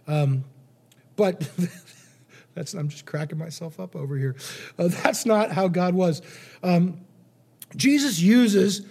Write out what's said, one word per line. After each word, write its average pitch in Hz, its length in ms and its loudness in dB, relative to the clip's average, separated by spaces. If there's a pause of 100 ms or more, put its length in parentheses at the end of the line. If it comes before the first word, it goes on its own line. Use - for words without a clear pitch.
Um, 139 360 2 (680)
but 185 340 0 (540)
<laughs> - 520 -20
that's, 160 200 -10
I'm 151 140 -6
just - 180 -12
cracking 156 320 -8
myself 160 400 -12
up 185 160 -12
over 143 220 -8
here. 135 180 -2 (420)
Uh, 175 120 2
that's - 360 -2
not 220 280 2
how 190 160 0
God 180 260 0
was. 180 260 0 (440)
Um, 175 360 2 (760)
Jesus 269 420 2
uses 202 720 4